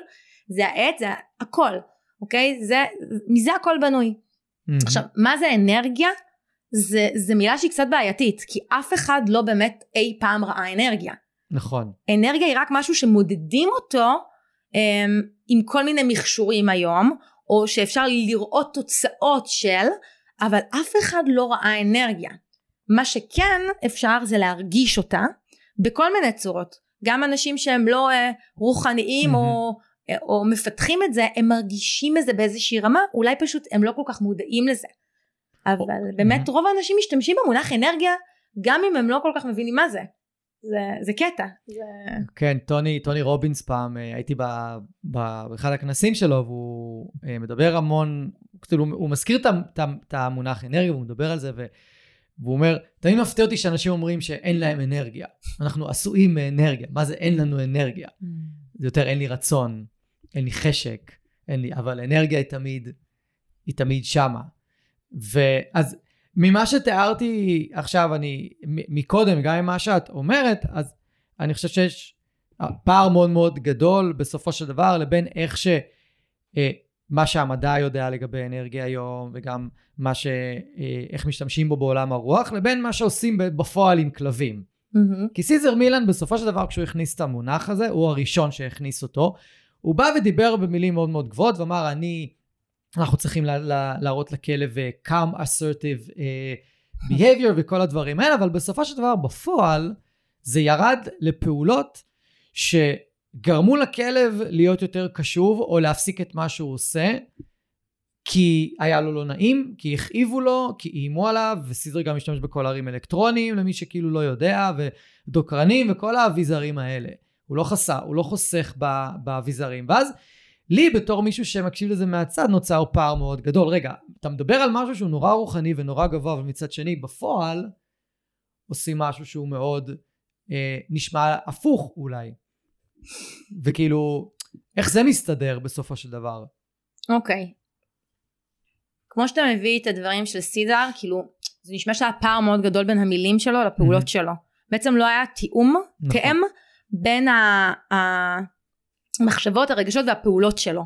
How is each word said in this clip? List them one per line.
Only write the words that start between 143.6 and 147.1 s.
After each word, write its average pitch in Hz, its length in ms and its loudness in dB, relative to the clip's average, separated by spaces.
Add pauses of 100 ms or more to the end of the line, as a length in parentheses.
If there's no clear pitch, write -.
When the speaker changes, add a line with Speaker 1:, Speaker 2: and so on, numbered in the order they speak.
Speaker 1:
לפעולות 156 360 4
Speaker 2:
מהמם. 131 80 -2
Speaker 1:
שלו. 170 240 -2 (380)
בעצם 226 260 2
לא 233 120 4
היה 240 160 2 (120)
תיאום, 254 480 2 (180)
Speaker 2:
נכון. 147 200 0
Speaker 1:
תאם, 311 160 2 (520)
בין 233 380 2